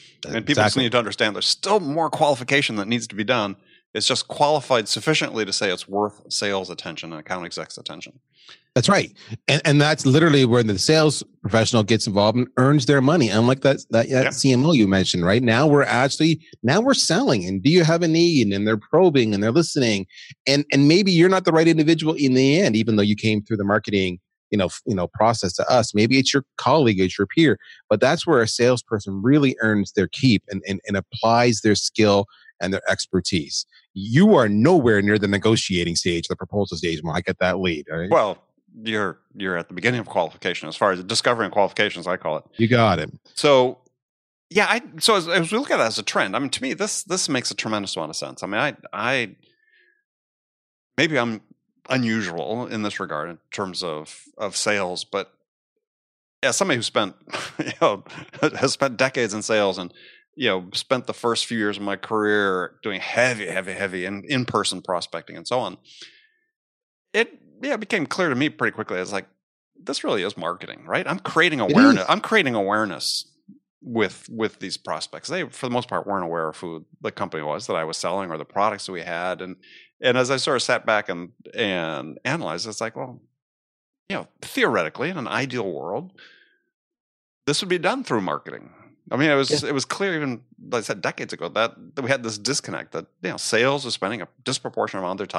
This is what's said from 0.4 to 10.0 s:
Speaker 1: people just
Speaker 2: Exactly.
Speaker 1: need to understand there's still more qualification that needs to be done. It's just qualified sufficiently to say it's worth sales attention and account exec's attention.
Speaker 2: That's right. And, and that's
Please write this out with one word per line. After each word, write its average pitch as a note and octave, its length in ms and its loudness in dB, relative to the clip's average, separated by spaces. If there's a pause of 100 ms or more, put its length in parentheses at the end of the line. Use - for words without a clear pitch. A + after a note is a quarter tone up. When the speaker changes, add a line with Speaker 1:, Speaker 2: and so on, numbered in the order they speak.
Speaker 1:
people C#3+ 100 0
just - 40 4
Speaker 2:
Exactly. G#2+ 240 2
Speaker 1:
need A#2 100 -2
to B2 60 2
understand G#2 360 -2
there's F#2+ 120 -2
still G#3 320 0
more D#3 300 -2
qualification C#3 680 0
that G2 100 -4
needs A2+ 200 -2
to G2+ 80 -18
be G#2+ 80 -4
done. G#2 320 0 (380)
It's G#2+ 140 -2
just - 220 -2
qualified C#3 580 0
sufficiently D3 560 -2
to G2 80 -6
say G2+ 200 -2
it's - 160 -6
worth G2+ 340 -2 (100)
sales G2 380 -4
attention E2 420 -12
and D#2 80 -12
account F2+ 260 -8
exec's E2 320 -12
attention. - 420 -18 (540)
Speaker 2:
That's B2+ 140 2
right. C#3 240 2 (380)
And, C#3+ 160 2
and D3 160 4
that's D3 240 2